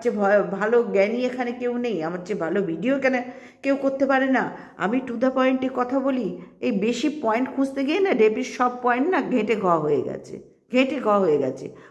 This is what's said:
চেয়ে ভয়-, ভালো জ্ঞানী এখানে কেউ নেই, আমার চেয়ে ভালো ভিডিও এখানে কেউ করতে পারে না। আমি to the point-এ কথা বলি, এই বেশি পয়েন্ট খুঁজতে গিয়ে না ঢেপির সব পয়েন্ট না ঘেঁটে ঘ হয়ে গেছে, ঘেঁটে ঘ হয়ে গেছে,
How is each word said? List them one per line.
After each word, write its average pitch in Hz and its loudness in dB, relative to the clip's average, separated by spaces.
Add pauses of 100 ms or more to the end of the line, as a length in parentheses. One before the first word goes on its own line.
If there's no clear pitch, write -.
চেয়ে 226 0
ভয়-, 202 4
ভালো 208 2
জ্ঞানী 208 0
এখানে 247 -4
কেউ 240 -4
নেই, 226 -2
আমার 170 -4
চেয়ে 196 -6
ভালো 165 0
ভিডিও 175 -2
এখানে 262 0 (400)
কেউ 277 2
করতে 269 0
পারে 262 4
না। 233 0 (260)
আমি 220 -2
to 240 -6
the 247 0
point-এ 262 2
কথা 254 -2
বলি, 247 -2 (180)
এই 247 -2
বেশি 233 0
পয়েন্ট 226 0
খুঁজতে 269 -2
গিয়ে 302 0
না 381 2
ঢেপির 220 4
সব 247 -2
পয়েন্ট 240 2
না 359 2
ঘেঁটে 247 0
ঘ 190 -2
হয়ে 151 2
গেছে, - -8 (320)
ঘেঁটে 262 2
ঘ 214 -6
হয়ে 190 4
গেছে, 131 -4 (220)